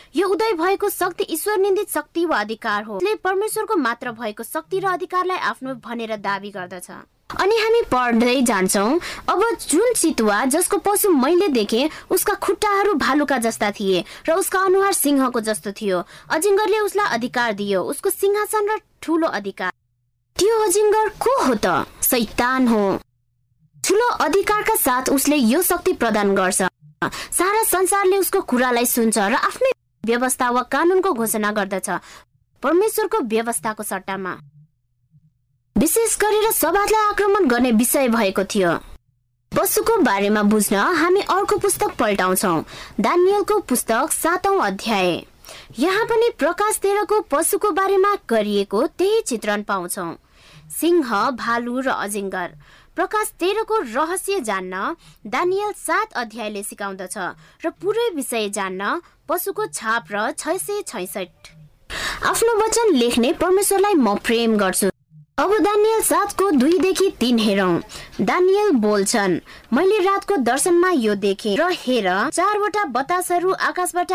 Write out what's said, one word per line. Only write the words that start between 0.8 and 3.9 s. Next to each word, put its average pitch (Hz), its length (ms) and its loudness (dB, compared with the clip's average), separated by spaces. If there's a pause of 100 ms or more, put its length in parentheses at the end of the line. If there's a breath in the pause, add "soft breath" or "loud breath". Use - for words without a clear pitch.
शक्ति 370 400 -4
ईश्वर 381 280 -4
निन्दित 392 320 0
शक्ति 330 360 -4
वा 311 120 0
अधिकार 214 460 -4
हो। 214 140 -10
यसले 403 180 0
परमेश्वरको 415 600 -2
मात्र 247 360 -2